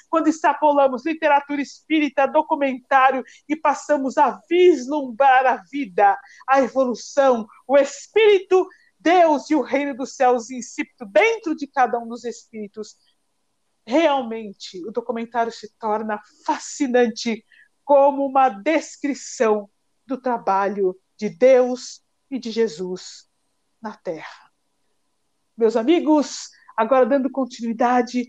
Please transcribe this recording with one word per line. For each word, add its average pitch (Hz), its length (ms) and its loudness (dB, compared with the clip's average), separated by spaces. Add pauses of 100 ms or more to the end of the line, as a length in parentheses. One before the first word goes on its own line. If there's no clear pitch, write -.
quando 320 200 2
extrapolamos 285 760 2
literatura 294 560 0
espírita, 285 640 -2
documentário, 269 960 0 (240)
e 294 120 -4
passamos 277 600 -2
a 247 220 0 (100)
vislumbrar 269 960 2
a 254 120 2 (120)
vida, 202 480 0 (300)
a 269 140 4
evolução, 254 840 0 (220)
o 254 100 2
espírito, 370 880 2 (320)
Deus 320 520 2
e 302 60 0
o 285 60 0
reino 277 360 -4
dos 254 180 -10
céus 247 340 0
insípido 254 560 -12
dentro 403 520 0
de 285 100 -10
cada 240 320 0
um 233 80 -14
dos 233 160 -14
espíritos, 220 720 -14 (880)
realmente 226 1000 -4
o 214 60 -14
documentário 233 580 -6
se - 260 -20
torna 220 440 -6 (240)
fascinante 240 960 -2 (400)
como 277 420 4
uma 269 220 2
descrição 226 1200 -4 (360)
do 262 120 -8
trabalho 196 800 -2 (220)
de 208 100 -8
Deus 247 720 2 (300)
e 262 80 -8
de 240 100 -12
Jesus 185 800 -6 (540)
na 214 120 -12
Terra. - 540 -14 (1120)
Meus 226 160 0
amigos, 285 760 0 (280)
agora 254 280 2
dando 269 240 0
continuidade 240 1000 -4